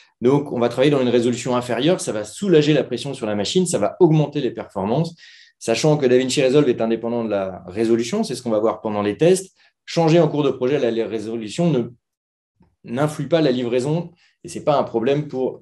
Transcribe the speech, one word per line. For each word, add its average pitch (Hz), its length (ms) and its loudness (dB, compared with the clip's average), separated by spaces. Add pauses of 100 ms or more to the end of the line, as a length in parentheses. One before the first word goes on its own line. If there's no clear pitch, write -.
(200)
Donc 131 320 0
on 120 80 -4
va 120 80 0
travailler 135 240 2
dans 131 100 2
une 123 60 0
résolution 120 480 0
inférieure, 123 440 -2
ça 120 120 -6
va 107 100 -4
soulager 156 500 2
la 127 120 2
pression 127 300 -8
sur 120 120 -8
la 104 80 -2
machine, 135 320 0
ça 147 120 -2
va 101 200 -2
augmenter 156 420 4
les 120 120 -2
performances, 110 640 -4 (420)
sachant 147 380 2
que 135 100 2
DaVinci 127 380 2
Resolve 135 240 4
est 120 120 2
indépendant 113 440 -2
de 107 60 -4
la 95 360 -4
résolution, 113 560 0
c'est 123 140 -6
ce - 60 -12
qu'on 117 80 -6
va 107 100 2
voir 107 200 0
pendant 104 220 -2
les 104 140 -2
tests. 185 400 2 (300)
Changer 170 340 4
en 156 80 4
cours 147 160 -2
de 131 80 2
projet 127 260 -2
la, 120 140 0
la 110 160 -2
résolution 113 600 -4
ne, 120 200 0 (960)
n'influe 143 420 -4
pas 160 140 2
la 143 100 4
livraison 127 640 -2 (320)
et - 40 -14
ce - 120 -12
n'est - 40 -10
pas 143 140 2
un 120 60 0
problème 135 420 -2
pour, 131 360 -6